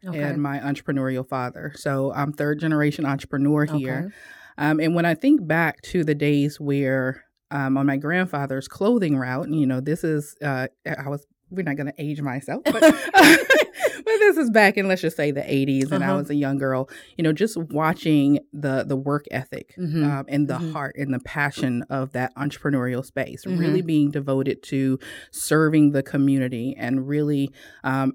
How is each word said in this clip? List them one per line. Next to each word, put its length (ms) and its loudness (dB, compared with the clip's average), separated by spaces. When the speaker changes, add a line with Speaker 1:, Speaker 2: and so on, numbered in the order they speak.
Speaker 1:
Okay. 140 -8
Speaker 2:
and 200 -2
my 200 -2
entrepreneurial 680 -4
father. 460 -6
So 400 -2
I'm 180 -2
third 280 -2
generation 440 0
entrepreneur 600 0
here. 420 -2
Speaker 1:
Okay. 80 -14
Speaker 2:
Um, 100 2
and 160 2
when 120 2
I 80 2
think 340 4
back 360 0
to 200 0
the 100 2
days 460 2
where, 640 -2
um, 260 -2
on 100 2
my 100 2
grandfather's 720 -2
clothing 480 2
route, 300 -4
and, 120 -2
you 80 2
know, 140 0
this 240 -4
is, 400 -4
uh, 240 -2
I 220 -8
was, 180 -8
we're 140 -6
not 120 -4
gonna 220 -6
age 220 -6
myself, 440 -6
but, 160 0
<laughs> 0 -
Speaker 1:
<laughs> 0 -
Speaker 2:
but 1200 4
this 320 6
is 140 2
back 260 6
in, 120 0
let's 140 0
just 140 -2
say, 160 0
the 100 -4
eighties, 380 2
and 140 0
I 60 0
Speaker 1:
Uh-huh. 80 2
Speaker 2:
was 120 -4
a 40 -2
young 240 0
girl, 300 -2
you 80 -2
know, 80 2
just 240 -2
watching 840 2
the, 340 -2
the 100 -2
work 340 -2
ethic, 480 -8
Speaker 1:
Mm-hmm. 260 -2
Speaker 2:
um, 240 0
and 200 0
the 60 -2
Speaker 1:
Mm-hmm. 180 -6
Speaker 2:
heart 240 -8
and 160 -4
the 80 -2
passion 720 -2
of 220 -4
that 240 -4
entrepreneurial 680 -2
space, 400 -8
Speaker 1:
Mm-hmm. 140 -2
Speaker 2:
really 240 2
being 300 2
devoted 520 -2
to 340 0
serving 600 4
the 100 2
community 760 0
and 300 -2
really, 420 0
um, 300 0